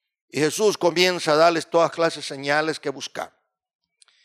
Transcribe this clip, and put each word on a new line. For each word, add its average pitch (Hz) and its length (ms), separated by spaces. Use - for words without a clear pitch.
Y - 100
Jesús 170 380
comienza 175 560
a 147 40
darles 165 320
todas 165 220
clases 160 380
de 151 60
señales 147 440
que 147 120
buscar. - 460